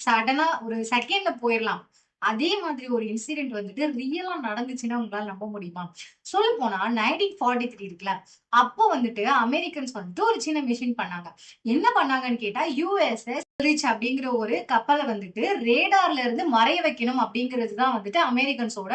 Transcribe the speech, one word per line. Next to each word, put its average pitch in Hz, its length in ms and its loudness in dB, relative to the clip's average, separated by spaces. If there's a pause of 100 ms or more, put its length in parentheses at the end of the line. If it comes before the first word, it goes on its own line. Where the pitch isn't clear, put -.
சடனா 254 480 2 (140)
ஒரு 226 160 -4 (100)
செகண்ட்ல 330 500 0
போயிரலாம். 226 440 0 (400)
அதே 254 360 0
மாதிரி 294 300 -4
ஒரு 233 160 0
இன்சிடென்ட் 240 480 -4
வந்துட்டு 208 400 -6
ரியலா 311 480 -4
நடந்துச்சுன்னா 240 580 -4
உங்களால 208 260 -4
நம்ப 202 220 -10
முடியுமா? 180 360 -10 (380)
சொல்லப் 453 380 2
போனா 202 200 0 (140)
நைன்டீன் 320 420 0
ஃபார்ட்டி 240 320 0
த்ரீ 220 180 -12
இருக்குல்ல, 190 280 -6 (400)
அப்போ - 360 4
வந்துட்டு 233 360 0 (120)
அமெரிக்கன்ஸ் 269 580 0
வந்துட்டு 185 260 -8
ஒரு 453 200 2
சின்ன 302 220 -2
மிஷின் 240 320 -2
பண்ணாங்க. 180 340 -6 (340)
என்ன 285 320 2
பண்ணாங்கன்னு 262 420 2
கேட்டா, 220 360 -2
யூ 359 260 0
எஸ் 240 280 0
எஸ் 277 180 -6 (180)
ரிச் 294 240 2
அப்படிங்கிற 247 500 0
ஒரு 220 300 -2
கப்பலை 285 400 2
வந்துட்டு 202 360 -4 (200)
ரேடார்ல 330 560 4
இருந்து 247 320 0
மறைய 240 300 4
வைக்கணும் 254 400 0
அப்படிங்கிறது 233 540 -2
தான் 254 200 2
வந்துட்டு 208 300 0
அமெரிக்கன்ஸோட 240 720 0